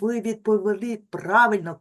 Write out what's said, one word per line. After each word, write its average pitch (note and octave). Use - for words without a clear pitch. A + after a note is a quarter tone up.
ви A#3
відповіли G#3+
правильно. G3+